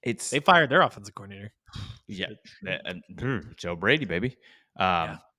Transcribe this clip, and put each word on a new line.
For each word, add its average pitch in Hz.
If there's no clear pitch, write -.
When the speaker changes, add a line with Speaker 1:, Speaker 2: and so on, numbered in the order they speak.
Speaker 1:
It's -
Speaker 2:
They 135
fired 165
their 175
offensive 104
coordinator. 98
Speaker 1:
Yeah, 95
Speaker 2:
Just 104
Speaker 1:
that, 95
and, 90
hmm, 117
Joe 87
Brady, 120
baby. 92
Um, 92
Speaker 2:
Yeah. 85